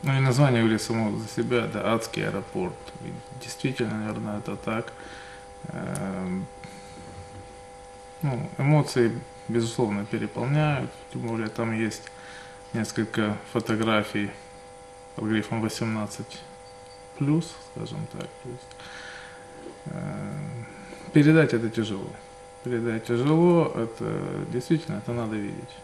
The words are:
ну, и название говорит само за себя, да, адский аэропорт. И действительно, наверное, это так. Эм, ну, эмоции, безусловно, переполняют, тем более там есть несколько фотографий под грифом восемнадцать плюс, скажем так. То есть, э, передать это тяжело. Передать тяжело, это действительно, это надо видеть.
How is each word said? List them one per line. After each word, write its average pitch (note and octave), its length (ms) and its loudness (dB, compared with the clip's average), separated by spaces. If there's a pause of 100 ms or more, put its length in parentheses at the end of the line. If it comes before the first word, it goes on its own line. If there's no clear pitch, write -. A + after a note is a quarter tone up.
ну, C3+ 140 4
и - 20 6
название C3 420 8
говорит A2 200 6
само A2 360 0
за A2 100 -4
себя, A#2 400 2
да, G#2 260 2
адский G#2 340 0
аэропорт. F#2 480 -2 (300)
И - 380 -10
действительно, B2 560 -2
наверное, G#2+ 400 -4
это G2 160 -6
так. A2 380 -4 (800)
Эм, F#2 720 -4 (1800)
ну, C3+ 360 -2
эмоции, C#3 540 6 (360)
безусловно, A2+ 580 2
переполняют, B2 840 2 (240)
тем B2 140 -4
более A2+ 220 0
там A2+ 240 -2
есть A2 300 0 (680)
несколько A2 600 2 (180)
фотографий G#2+ 760 2 (840)
под A2 100 -4
грифом A2 360 2
восемнадцать A2 760 -2 (800)
плюс, D3+ 360 2 (200)
скажем G#2+ 380 -6
так. - 160 -8 (160)
То B2+ 60 -10
есть, B2 180 -10 (1160)
э, G2+ 480 -6 (800)
передать D#3 400 10
это A2+ 160 2
тяжело. G#2+ 400 -2 (560)
Передать A#2 420 0
тяжело, D#3 680 6
это G#2+ 460 -2 (300)
действительно, B2+ 460 2
это A#2+ 160 -4
надо A2 240 -2
видеть. - 460 -6